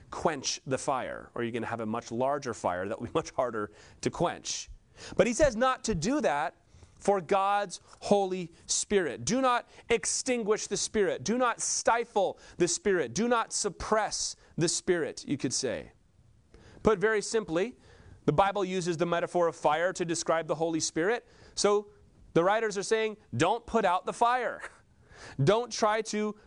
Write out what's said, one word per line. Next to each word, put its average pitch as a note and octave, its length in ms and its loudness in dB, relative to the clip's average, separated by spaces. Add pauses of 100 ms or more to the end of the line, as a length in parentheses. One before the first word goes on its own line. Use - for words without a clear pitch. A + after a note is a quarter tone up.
(100)
quench - 560 -4
the C3 120 -2
fire, E2+ 560 -6
or A#2+ 80 -4
you're A#2 100 -2
gonna A2+ 140 -4
have A#2 140 -6
a A2 60 -6
much A2+ 240 -6
larger C3 440 -2
fire F#2 340 -2
that A2 100 -6
will A#2+ 80 -8
be F#2+ 60 -12
<laughs> - 20 -2
much - 180 -2
harder A2+ 380 -2 (300)
to B2 100 0
quench. - 600 -4 (460)
But G3 100 6
he A#3+ 80 0
says C4+ 220 4
not B3+ 280 0
to A3 100 0
do A3+ 280 0
that D#3 320 -2 (440)
for G3+ 220 0
God's G3 600 0 (200)
Holy F#3 500 0 (140)
Spirit. C3 640 -2
Do B3 160 0
not B3 260 2 (220)
extinguish A3+ 800 0
the F#3+ 100 -2
Spirit. E3+ 440 0
Do G#3+ 140 0
not B3 240 0
stifle A3+ 760 0 (180)
the F3 100 2
Spirit. E3+ 460 0
Do G#3 160 0
not A3+ 240 2
suppress - 840 -2 (200)
the E3 120 2
Spirit, E3 600 -2
you C#3 80 -2
could C3 160 -2
say. E2+ 400 -4 (920)
Put G#3+ 160 6
very G#3+ 220 2
simply, G#3 560 -2 (480)
the D3 80 2
Bible G3 320 4
uses F3+ 320 -2
the E3+ 100 0
metaphor E3+ 400 2
of D#3 80 0
fire E3 380 2
to F#3 120 -4
describe E3 440 0
the D#3+ 80 -2
Holy E3 240 -2
Spirit. F#3 480 -2 (260)
So G#3 340 2 (440)
the D#3+ 100 4
writers G#3 340 2
are G3 60 -4
saying, A3 360 0 (180)
don't F#3+ 300 2
put A3 180 2
out F3+ 200 2
the G#3 80 -4
fire. A#3 540 0
<laughs> - 760 -10
Don't A3 300 2
try A3 300 2
to G#3+ 340 -4 (100)